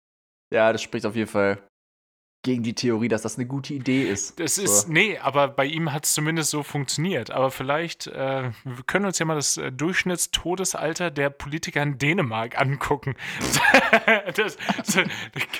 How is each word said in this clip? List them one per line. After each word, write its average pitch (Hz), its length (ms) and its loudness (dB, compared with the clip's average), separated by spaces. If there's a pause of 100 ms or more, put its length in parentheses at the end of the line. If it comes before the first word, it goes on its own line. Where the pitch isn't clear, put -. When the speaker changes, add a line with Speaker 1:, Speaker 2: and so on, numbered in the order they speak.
(540)
Speaker 1:
ja, 113 180 6
das 110 100 -2
spricht - 240 -4
auf 107 100 -4
jeden 110 140 0
Fall 101 320 2 (840)
gegen 127 180 0
die 113 100 -2
Theorie, 117 360 2
dass 110 120 0
das 110 160 -6
eine 127 80 -4
gute 135 280 -6
Idee 131 360 0
ist. 196 300 -4
Speaker 2:
Das 151 160 0
Speaker 1:
So. 196 80 -2
Speaker 2:
ist, 202 240 2
nee, 170 320 2
aber 139 300 2
bei 135 160 0
ihm 160 260 -2
hat's 147 220 -2
zumindest 156 380 0
so 147 120 -2
funktioniert. 147 680 -2
Aber 131 200 2
vielleicht, 147 560 -4
äh, 135 440 -2 (120)
wir 127 240 -10
können 196 180 2
uns 185 140 -2
ja 165 60 0
mal 160 100 0
das, 143 220 0
äh, 139 160 -4
Durchschnittstodesalter 175 1400 -2
der 143 200 0
Politiker 147 520 -4
in 143 140 0
Dänemark 120 640 0
angucken. 135 600 0
<laughs> - 60 -12 (1080)
Das, 208 220 0 (200)
das, - 200 -2 (640)